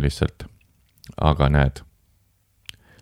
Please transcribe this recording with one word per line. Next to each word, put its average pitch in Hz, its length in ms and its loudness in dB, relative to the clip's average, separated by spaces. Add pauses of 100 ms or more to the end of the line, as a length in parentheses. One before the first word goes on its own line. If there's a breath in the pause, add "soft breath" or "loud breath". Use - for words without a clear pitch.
lihtsalt. - 420 -4 (760)
Aga 76 280 2
näed, 69 320 2 (1200 soft breath)